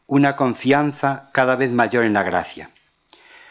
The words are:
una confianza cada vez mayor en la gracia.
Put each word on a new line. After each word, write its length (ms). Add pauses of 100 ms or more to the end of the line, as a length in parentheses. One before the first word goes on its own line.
una 260
confianza 960
cada 240
vez 160
mayor 320
en 100
la 100
gracia. 480 (800)